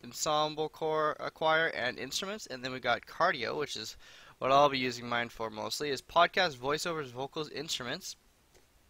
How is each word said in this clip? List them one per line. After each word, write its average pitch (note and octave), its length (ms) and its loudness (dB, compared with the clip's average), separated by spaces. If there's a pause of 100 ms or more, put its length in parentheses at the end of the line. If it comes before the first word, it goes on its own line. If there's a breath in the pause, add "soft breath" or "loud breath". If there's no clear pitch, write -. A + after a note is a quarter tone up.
ensemble D3+ 680 0
core, D#3 500 0
uh, D3 80 -6
choir, D#3+ 380 4
and A#2+ 320 -2
instruments. F#3+ 480 -6
And B2+ 180 -8
then B2+ 80 -6
we B2+ 80 -8
got A#2 240 2
cardio, C#3+ 540 0
which D3 180 -4
is A2 220 -10 (400 loud breath)
what B2+ 140 2
I'll C#3+ 160 10
be C3+ 80 0
using A#2+ 320 -2
mine A#2 220 0
for A2+ 180 -6
mostly, G#2+ 400 -4
is C3 140 -4
podcast, E3+ 560 4
voiceovers, D3+ 480 -2
vocals, C3+ 460 -8
instruments. C#3+ 640 -6 (720)